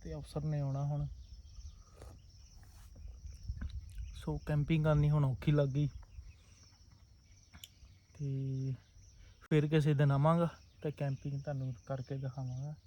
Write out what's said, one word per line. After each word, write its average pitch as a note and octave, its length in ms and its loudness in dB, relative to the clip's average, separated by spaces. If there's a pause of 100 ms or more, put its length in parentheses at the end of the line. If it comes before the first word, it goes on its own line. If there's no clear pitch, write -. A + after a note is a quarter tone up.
ਤੇ D#3+ 120 -8
ਅਫਸਰ D3 260 -6
ਨੇ D3+ 180 0
ਆਉਣਾ C#3 240 -2
ਹੁਣ। C#3+ 240 0 (3000)
ਸੋ D3+ 300 -4
ਕੈਂਪਿੰਗ D3+ 380 2
ਕਰਨੀ D3 260 6
ਹੁਣ D3 160 4
ਔਖੀ C3+ 260 0
ਲੱਗ D3 160 6
ਗਈ C#3 220 2 (2250)
ਤੇ C3+ 540 -2 (680)
ਫਿਰ D3+ 260 4
ਕਿਸੇ D3+ 260 6
ਦਿਨ C#3+ 180 6
ਆਵਾਂਗਾ D#3+ 380 6 (340)
ਤੇ D3+ 80 -2
ਕੈਂਪਿੰਗ C#3 500 -4
ਤੁਹਾਨੂੰ C3 320 -4 (120)
ਕਰਕੇ C3+ 320 -6
ਦਿਖਾਵਾਂਗਾ। C3+ 580 -6 (100)